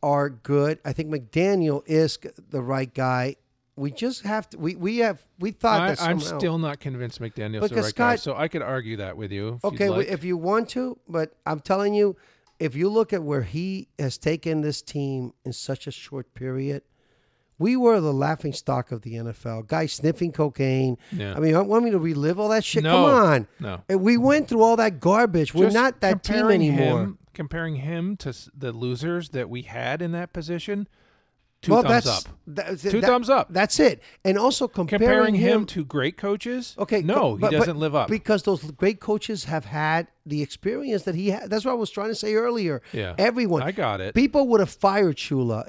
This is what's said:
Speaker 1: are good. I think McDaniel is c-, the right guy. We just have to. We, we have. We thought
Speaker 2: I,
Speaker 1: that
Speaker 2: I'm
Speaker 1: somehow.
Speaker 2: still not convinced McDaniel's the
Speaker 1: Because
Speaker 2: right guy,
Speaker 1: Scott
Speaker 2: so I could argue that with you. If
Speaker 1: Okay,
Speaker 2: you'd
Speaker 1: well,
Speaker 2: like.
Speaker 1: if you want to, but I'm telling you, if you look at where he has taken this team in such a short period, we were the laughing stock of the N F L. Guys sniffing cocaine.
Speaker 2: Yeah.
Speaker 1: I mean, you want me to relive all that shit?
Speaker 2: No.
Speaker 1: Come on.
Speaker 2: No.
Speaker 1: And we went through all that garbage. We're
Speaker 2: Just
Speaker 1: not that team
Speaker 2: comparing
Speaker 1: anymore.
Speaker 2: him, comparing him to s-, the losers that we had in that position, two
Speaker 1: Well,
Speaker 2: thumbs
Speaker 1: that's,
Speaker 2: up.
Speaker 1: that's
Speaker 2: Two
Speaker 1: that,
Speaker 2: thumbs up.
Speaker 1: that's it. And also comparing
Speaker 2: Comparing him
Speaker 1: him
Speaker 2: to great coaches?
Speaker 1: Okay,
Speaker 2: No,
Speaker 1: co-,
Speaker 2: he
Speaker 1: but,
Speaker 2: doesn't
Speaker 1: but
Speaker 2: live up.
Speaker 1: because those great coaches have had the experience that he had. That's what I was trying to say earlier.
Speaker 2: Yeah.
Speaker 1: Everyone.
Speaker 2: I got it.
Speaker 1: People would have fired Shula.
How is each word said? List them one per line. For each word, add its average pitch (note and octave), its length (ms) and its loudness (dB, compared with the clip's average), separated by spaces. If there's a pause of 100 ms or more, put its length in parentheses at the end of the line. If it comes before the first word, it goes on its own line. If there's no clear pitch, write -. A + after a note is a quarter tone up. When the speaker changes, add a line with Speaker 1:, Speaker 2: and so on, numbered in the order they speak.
Speaker 1:
are C#3+ 260 2
good. C#3+ 560 0
I C#3 80 -4
think D#3 160 -6
McDaniel D#3 800 0
is D#3 340 2
c-, B2 80 -14 (200)
the C3+ 120 -6
right C3 320 -4
guy. B2+ 440 -2 (380)
We C#3 160 -6
just A#3+ 320 -6
have G#3 280 -4
to. - 60 -20
We, E3+ 180 -4
we G3 220 -4
have. G#3+ 260 0 (160)
We - 120 -4
thought G#3+ 300 2
Speaker 2:
I, F3+ 80 0
Speaker 1:
that D3+ 120 -2
Speaker 2:
I'm E3+ 180 0
Speaker 1:
somehow. D#3+ 200 -6
Speaker 2:
still E3 180 0
not D3+ 220 -4
convinced B2 420 -8
McDaniel's G#2+ 400 -6
the G#3 80 0
Speaker 1:
Because A#2+ 160 -2
Speaker 2:
right - 100 -4
guy, A#3+ 200 2
Speaker 1:
Scott - 40 -4
Speaker 2:
so C3+ 160 -6
I D#3 120 -2
could D#3 160 -6
argue A2+ 340 -6
that F#2 200 -8
with G2+ 140 -8
you. G#2 240 -6
If A#2+ 100 -8
Speaker 1:
Okay, G3+ 200 0
Speaker 2:
you'd G3 60 2
Speaker 1:
well, F3+ 80 2
Speaker 2:
like. G3 80 0
Speaker 1:
if E3 160 -6
you F3+ 140 -2
want G3+ 320 0
to, B3+ 280 -6 (100)
but D#3+ 280 -4 (100)
I'm D#3 140 -4
telling G3+ 340 0
you, G#3 220 2 (440)
if C3 160 -4
you F3 140 0
look G#3+ 240 0
at F3+ 80 -2
where C#3+ 220 -2
he F3 440 -6 (120)
has C3+ 180 -4
taken D#3 440 -2
this D3+ 200 -4
team C3+ 520 -6 (120)
in B2+ 80 -8
such - 320 -10
a C#3 60 -12
short - 420 -14
period, C3+ 480 -6 (760)
we A3+ 180 2
were A3+ 240 6
the D3+ 120 0
laughing C#3+ 400 -2
stock - 380 -4
of A2+ 120 -10
the A2+ 120 -10
N A#2 120 -6
F - 180 -10
L. A2+ 160 -8
Guys D#3+ 320 -2
sniffing E3 380 -2
cocaine. C3 640 0 (140)
Speaker 2:
Yeah. G2+ 240 -6
Speaker 1:
I - 40 -4
mean, D#3+ 120 4
you F3 120 6
want G#3+ 220 2
me A3+ 60 2
to F#3+ 80 2
relive D#3+ 400 0
all G#3+ 100 0
that A3 140 2
shit? - 200 0
Speaker 2:
No. D#3+ 80 4
Speaker 1:
Come F3+ 140 6
on. E3 420 6 (120)
Speaker 2:
No. F#2+ 300 -8
Speaker 1:
And F#3+ 120 2
we A#3 160 4
went C#4 300 4
through A3 160 4
all A3+ 140 6
that G#3+ 220 0
garbage. F3+ 540 2
We're F3+ 120 6
Speaker 2:
Just G#3 100 4
Speaker 1:
not B3 260 2
that G3 220 2
team - 140 0
Speaker 2:
comparing F#3+ 300 2
Speaker 1:
anymore. C#3 340 2
Speaker 2:
him, F#3+ 160 -6 (180)
comparing D#3+ 400 -6
him E3+ 420 -6
to - 120 -10
s-, - 280 -14
the C3 140 -8
losers B2+ 580 -4
that B2+ 220 -6
we B2 120 -8
had B2 380 -6
in E3+ 120 -4
that E3+ 200 -8
position, F3 540 -6 (760)
two - 80 2
Speaker 1:
Well, A#3 100 6
Speaker 2:
thumbs A#3 240 4
Speaker 1:
that's, G2+ 220 0
Speaker 2:
up. - 40 -18 (140)
Speaker 1:
that's D#3+ 380 -8
Speaker 2:
Two G3+ 180 0
Speaker 1:
that, G3 60 4
Speaker 2:
thumbs B3 240 4
up. C4 180 4
Speaker 1:
that's F#3+ 300 0
it. B3 240 4 (200)
And F#3+ 140 2
also B3 300 2
comparing G3+ 400 0
Speaker 2:
Comparing A3 280 6
him G3+ 260 4
Speaker 1:
him G3 60 -2
Speaker 2:
to E3 180 -6
great C#3 300 -2
coaches? A#3 640 -6
Speaker 1:
Okay, G3+ 240 0
Speaker 2:
No, F3 140 0
Speaker 1:
co-, D3+ 220 2
Speaker 2:
he - 40 -4
Speaker 1:
but, G#3 100 4
Speaker 2:
doesn't D#3+ 220 2
Speaker 1:
but D3 60 -6
Speaker 2:
live D3+ 160 -2
up. A#2 120 2
Speaker 1:
because G#3+ 360 0
those F3+ 280 0
great G3 280 0
coaches G#3+ 460 -4
have D#3 200 -4
had D#3 420 -2 (200)
the D3 160 -4
experience A3+ 600 -4
that F3 120 -4
he F#3+ 160 -2
had. G3+ 180 -6
That's G#3+ 160 -2
what C4 60 0
I B3 40 0
was A3 140 -4
trying G3+ 200 -6
to G#3+ 60 -4
say G#3+ 200 -2
earlier. A3 480 0 (100)
Speaker 2:
Yeah. F#2 240 -6
Speaker 1:
Everyone. G#3 460 2
Speaker 2:
I E3+ 80 -4
got A#2+ 280 -2
it. F#2+ 140 -6
Speaker 1:
People C#4 360 4
would A3 100 6
have F#3 100 2
fired G3 480 0
Shula. A#2 520 -2